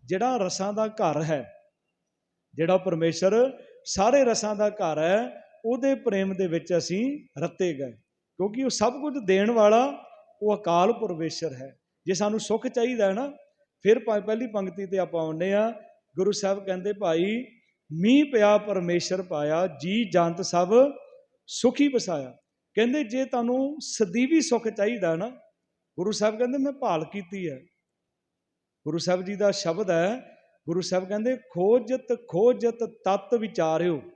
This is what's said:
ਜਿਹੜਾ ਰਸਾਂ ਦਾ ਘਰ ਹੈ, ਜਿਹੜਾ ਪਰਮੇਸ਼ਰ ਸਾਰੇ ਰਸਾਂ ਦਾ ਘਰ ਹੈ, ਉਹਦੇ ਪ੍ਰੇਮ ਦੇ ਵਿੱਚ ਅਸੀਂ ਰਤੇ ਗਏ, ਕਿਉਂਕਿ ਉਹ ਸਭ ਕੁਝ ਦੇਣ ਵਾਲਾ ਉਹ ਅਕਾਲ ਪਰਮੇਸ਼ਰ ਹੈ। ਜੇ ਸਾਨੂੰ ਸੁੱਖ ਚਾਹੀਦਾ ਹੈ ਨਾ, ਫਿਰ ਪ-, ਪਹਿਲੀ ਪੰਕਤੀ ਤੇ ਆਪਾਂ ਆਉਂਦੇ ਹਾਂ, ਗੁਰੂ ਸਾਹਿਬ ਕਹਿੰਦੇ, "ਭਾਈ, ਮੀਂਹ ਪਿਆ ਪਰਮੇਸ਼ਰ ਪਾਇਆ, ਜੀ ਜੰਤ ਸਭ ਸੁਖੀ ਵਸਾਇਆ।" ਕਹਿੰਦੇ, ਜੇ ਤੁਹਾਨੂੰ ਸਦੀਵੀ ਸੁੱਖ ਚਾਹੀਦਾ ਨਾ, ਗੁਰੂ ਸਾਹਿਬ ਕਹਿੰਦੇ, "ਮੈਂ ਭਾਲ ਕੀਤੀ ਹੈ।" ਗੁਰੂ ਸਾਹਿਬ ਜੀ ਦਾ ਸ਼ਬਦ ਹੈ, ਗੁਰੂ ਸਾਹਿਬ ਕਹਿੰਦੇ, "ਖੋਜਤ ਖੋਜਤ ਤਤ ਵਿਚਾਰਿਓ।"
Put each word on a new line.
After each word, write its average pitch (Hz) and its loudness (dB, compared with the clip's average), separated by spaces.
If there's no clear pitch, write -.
ਜਿਹੜਾ 240 -2
ਰਸਾਂ 196 -4
ਦਾ 220 0
ਘਰ 170 0
ਹੈ, 147 -4
ਜਿਹੜਾ 165 2
ਪਰਮੇਸ਼ਰ 180 0
ਸਾਰੇ 254 4
ਰਸਾਂ 214 0
ਦਾ 208 2
ਘਰ 175 -2
ਹੈ, 196 0
ਉਹਦੇ 262 0
ਪ੍ਰੇਮ 196 -2
ਦੇ 185 -2
ਵਿੱਚ 165 -2
ਅਸੀਂ 220 -4
ਰਤੇ 170 -4
ਗਏ, 135 -8
ਕਿਉਂਕਿ 208 -4
ਉਹ 262 0
ਸਭ 226 0
ਕੁਝ 285 -6
ਦੇਣ 196 2
ਵਾਲਾ 233 4
ਉਹ 208 2
ਅਕਾਲ 180 2
ਪਰਮੇਸ਼ਰ 165 -6
ਹੈ। 131 -16
ਜੇ 175 -2
ਸਾਨੂੰ 208 0
ਸੁੱਖ 220 -2
ਚਾਹੀਦਾ 240 0
ਹੈ 190 0
ਨਾ, 269 -4
ਫਿਰ 220 6
ਪ-, 208 -2
ਪਹਿਲੀ 226 -4
ਪੰਕਤੀ 196 -6
ਤੇ 185 -4
ਆਪਾਂ 170 -2
ਆਉਂਦੇ 160 -2
ਹਾਂ, 214 2
ਗੁਰੂ 190 0
ਸਾਹਿਬ 196 -2
ਕਹਿੰਦੇ, 185 -4
"ਭਾਈ, 202 0
ਮੀਂਹ 233 6
ਪਿਆ 208 6
ਪਰਮੇਸ਼ਰ 185 -2
ਪਾਇਆ, 165 -2
ਜੀ 180 -4
ਜੰਤ 170 2
ਸਭ 202 4
ਸੁਖੀ 262 2
ਵਸਾਇਆ।" 165 -4
ਕਹਿੰਦੇ, 247 2
ਜੇ 254 -2
ਤੁਹਾਨੂੰ 262 -2
ਸਦੀਵੀ 240 2
ਸੁੱਖ 226 0
ਚਾਹੀਦਾ 202 0
ਨਾ, 196 -6
ਗੁਰੂ 196 -2
ਸਾਹਿਬ 214 0
ਕਹਿੰਦੇ, 247 0
"ਮੈਂ 277 0
ਭਾਲ 190 -2
ਕੀਤੀ 185 -8
ਹੈ।" 131 -10
ਗੁਰੂ 156 -4
ਸਾਹਿਬ 180 0
ਜੀ 196 -6
ਦਾ 202 2
ਸ਼ਬਦ 185 -2
ਹੈ, 190 0
ਗੁਰੂ 175 -2
ਸਾਹਿਬ 185 -2
ਕਹਿੰਦੇ, 220 -2
"ਖੋਜਤ 240 0
ਖੋਜਤ 226 2
ਤਤ 202 -2
ਵਿਚਾਰਿਓ।" 170 0